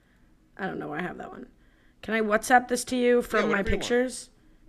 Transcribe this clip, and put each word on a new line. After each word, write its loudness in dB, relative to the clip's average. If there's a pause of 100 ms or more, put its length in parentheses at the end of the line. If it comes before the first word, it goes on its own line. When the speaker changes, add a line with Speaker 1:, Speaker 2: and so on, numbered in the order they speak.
(560)
Speaker 1:
I -8
don't -8
know -8
why -8
I -4
have -8
that -14
one. -18 (540)
Can -6
I 2
WhatsApp 4
this -2
to -4
you 4
from 0
Speaker 2:
Yeah, 2
Speaker 1:
my 0
Speaker 2:
whatever 0
you 2
want. -2
Speaker 1:
pictures? -2 (380)